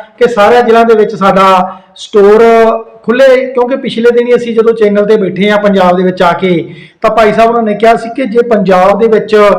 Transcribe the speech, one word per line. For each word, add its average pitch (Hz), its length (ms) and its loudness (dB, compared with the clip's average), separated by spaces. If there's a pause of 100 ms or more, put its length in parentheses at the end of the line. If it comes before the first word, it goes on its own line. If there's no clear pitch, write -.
(180)
ਕਿ - 100 2
ਸਾਰੇ 220 340 2
ਜ਼ਿਲ੍ਹਿਆਂ 226 240 2
ਦੇ 226 100 2
ਵਿੱਚ 208 200 0
ਸਾਡਾ 185 640 0 (160)
ਸਟੋਰ 208 480 2 (600)
ਖੁੱਲ੍ਹੇ, 254 420 2
ਕਿਉਂਕਿ 247 300 -4
ਪਿਛਲੇ 240 360 -2
ਦਿਨੀ 240 240 0
ਅਸੀਂ 233 200 -4
ਜਦੋਂ 226 180 2
ਚੈਨਲ 208 320 0
ਤੇ 214 120 0
ਬੈਠੇ 190 340 -2
ਹਾਂ 208 60 0
ਪੰਜਾਬ 196 400 0
ਦੇ 185 60 -2
ਵਿੱਚ 185 180 -2
ਆ 175 100 2
ਕੇ, 175 440 -4 (260)
ਤਾਂ 220 80 -2
ਭਾਈ 214 240 0
ਸਾਹਿਬ 226 160 2
ਉਹਨਾਂ 233 140 -2
ਨੇ 208 100 -4
ਕਿਹਾ 226 220 0
ਸੀ - 140 -8
ਕਿ 262 160 -8
ਜੇ 226 140 -2 (100)
ਪੰਜਾਬ 196 500 0
ਦੇ 226 80 0
ਵਿੱਚ 208 260 -2 (260)